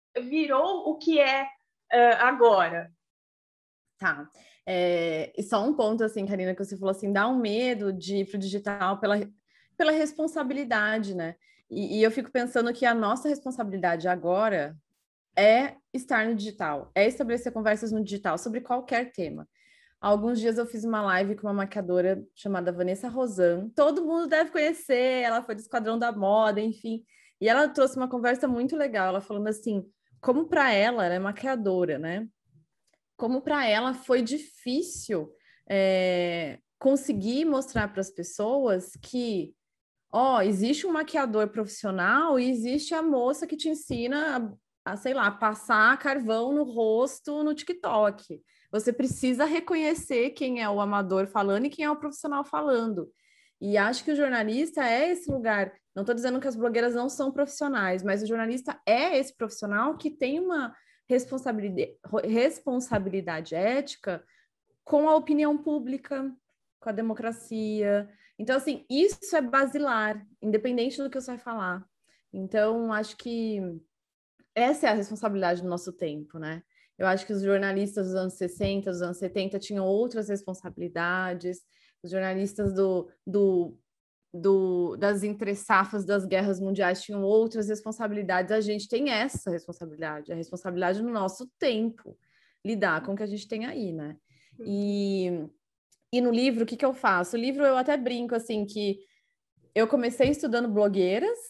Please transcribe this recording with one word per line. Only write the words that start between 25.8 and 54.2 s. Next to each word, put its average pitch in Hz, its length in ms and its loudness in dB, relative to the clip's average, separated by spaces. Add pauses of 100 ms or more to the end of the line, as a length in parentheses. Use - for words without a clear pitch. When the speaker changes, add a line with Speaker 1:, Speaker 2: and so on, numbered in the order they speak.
Speaker 2:
da 240 120 0
Moda, 208 500 4
enfim. 226 420 -6 (380)
E 214 80 4
ela 277 180 6
trouxe 262 300 2
uma 254 100 0
conversa 254 400 0
muito 254 300 0
legal, 220 320 0
ela 190 120 0
falando 208 260 -4
assim, 208 380 -2 (360)
como 285 260 2
pra 277 240 4
ela, 214 340 4
ela 175 100 2
é 185 40 0
maquiadora, 196 800 0
né? 175 300 -4 (880)
Como 254 240 0
pra 285 260 2
ela 233 260 2
foi 254 280 2
difícil, 247 1120 -4 (360)
é, 180 920 2 (180)
conseguir 269 640 0
mostrar 262 480 0
pras 190 180 -4
pessoas 208 800 -2 (100)
que, 226 520 -4 (580)
ó, 247 300 4
existe 214 460 0
um 349 40 0
maquiador 277 580 0
profissional 214 880 0
e 247 100 2
existe 254 440 -2
a 320 80 0
moça 285 440 0
que 311 120 -6
te 320 100 -6
ensina 262 920 -4 (280)
a, 196 80 -6
a, 208 40 -6
sei 254 160 -4
lá, 226 160 2
passar 214 720 4
carvão 254 540 0
no 294 100 2
rosto 247 800 0
no 302 100 2
TikTok. 214 880 -2 (300)
Você 214 220 0
precisa 254 520 0
reconhecer 311 840 0
quem 254 300 -4
é 214 80 -2
o 202 100 0
amador 196 480 0
falando 202 380 0
e 294 40 -2
quem 302 160 -6
é 302 60 0
o 294 80 -4
profissional 294 440 -6
falando. 233 680 -2 (500)
E 202 160 0
acho 220 260 0
que 311 80 -2
o 294 40 0
jornalista 262 720 0